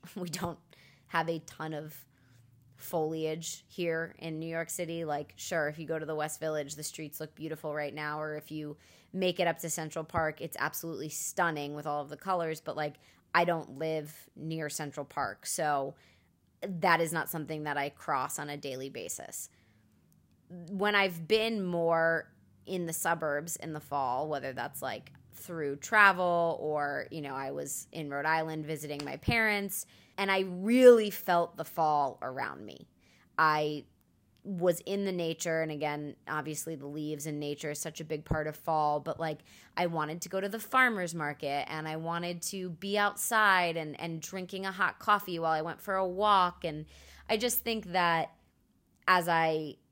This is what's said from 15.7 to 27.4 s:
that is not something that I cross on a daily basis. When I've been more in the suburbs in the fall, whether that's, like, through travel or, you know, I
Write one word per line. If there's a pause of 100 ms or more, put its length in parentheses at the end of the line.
that
is
not
something
that
I
cross
on
a
daily
basis. (960)
When
I've
been
more (340)
in
the
suburbs
in
the
fall,
whether
that's,
like, (200)
through
travel
or,
you
know,
I